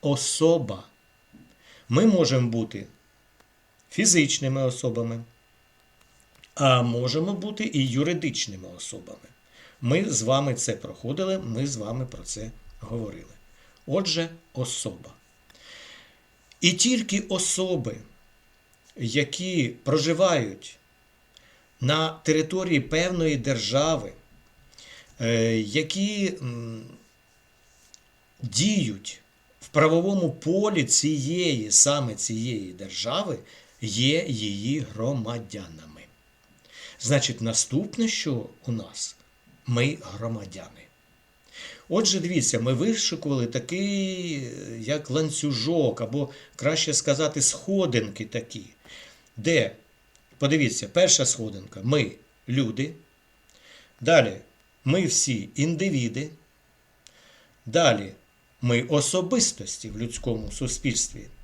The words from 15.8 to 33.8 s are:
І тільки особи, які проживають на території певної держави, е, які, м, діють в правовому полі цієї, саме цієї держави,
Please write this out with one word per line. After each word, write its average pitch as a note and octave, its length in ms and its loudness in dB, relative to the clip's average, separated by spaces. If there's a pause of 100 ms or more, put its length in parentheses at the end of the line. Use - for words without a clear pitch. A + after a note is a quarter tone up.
І F3 120 8
тільки G#3+ 480 2
особи, F3+ 760 -2 (1000)
які C#3+ 800 0 (100)
проживають D#3 920 0 (1000)
на D#3 280 2
території D#3 720 0
певної D#3+ 560 0
держави, B2+ 760 0 (1080)
е, A#2 380 2
які, F#3 840 0
м, A#2 400 -8 (1600)
діють B2 800 0 (400)
в - 80 -20
правовому E3+ 640 4
полі F#3+ 520 2
цієї, C#3+ 840 0
саме C#3 440 4
цієї A2 580 -4
держави, B2 680 -4 (420)